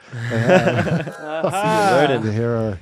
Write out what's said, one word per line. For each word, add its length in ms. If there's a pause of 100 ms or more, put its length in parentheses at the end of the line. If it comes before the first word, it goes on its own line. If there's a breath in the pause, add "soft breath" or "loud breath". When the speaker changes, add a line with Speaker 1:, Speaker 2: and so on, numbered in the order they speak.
Speaker 1:
<laughs> 80 (160 loud breath)
Speaker 2:
they 80
have. 680
<laughs> 120
Speaker 1:
Aha. 880
Speaker 3:
Learning. 160
Speaker 2:
The 80
hero. 500